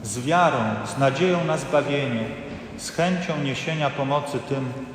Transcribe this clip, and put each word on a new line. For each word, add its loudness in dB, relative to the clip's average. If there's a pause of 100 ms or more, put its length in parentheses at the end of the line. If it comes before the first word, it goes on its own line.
z -6
wiarą, 4 (220)
z -6
nadzieją 4
na 2
zbawienie, 0 (520)
z -8
chęcią 0
niesienia 0
pomocy 0 (100)
tym -2 (240)